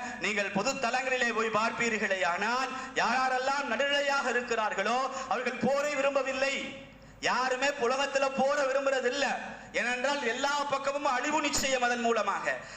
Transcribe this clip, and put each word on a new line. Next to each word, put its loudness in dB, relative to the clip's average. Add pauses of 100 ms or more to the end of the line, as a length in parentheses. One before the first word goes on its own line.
(200)
நீங்கள் -2
பொது 0
தளங்களிலே 0
போய் 2
பார்ப்பீர்களே 0
ஆனால் 0 (260)
யாரெல்லாம் 2
நடுநிலையாக 0
இருக்கிறார்களோ 0 (180)
அவர்கள் -2
போரை 2
விரும்ப 2
இல்லை. 0 (680)
யாருமே 2 (120)
புலகத்துல 2 (100)
போற 4
விரும்புறது 2
இல்ல. 0 (480)
ஏனென்றால் 0
எல்லா 0 (160)
பக்கமும் 0
அழிவு 0
நிச்சயம் 0
அதன் 0
மூலமாக, 0 (300)